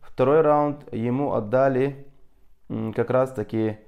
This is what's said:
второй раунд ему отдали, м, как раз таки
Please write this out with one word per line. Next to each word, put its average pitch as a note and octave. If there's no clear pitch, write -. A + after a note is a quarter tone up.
второй C#3
раунд D3
ему A#2+
отдали, C3
м, A2
как A#2+
раз C3
таки G#2+